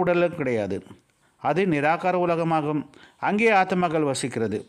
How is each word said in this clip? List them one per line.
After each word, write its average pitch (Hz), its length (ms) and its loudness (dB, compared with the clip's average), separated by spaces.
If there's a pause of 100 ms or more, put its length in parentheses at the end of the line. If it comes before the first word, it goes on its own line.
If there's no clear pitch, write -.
உடலும் 175 400 2
கிடையாது. 104 340 -2 (640)
அது 151 200 0 (100)
நிராகார 165 500 0
உலகமாகும். 165 580 0 (480)
அங்கே 214 300 2
ஆத்மாக்கள் 180 520 2
வசிக்கிறது. 117 480 -4 (120)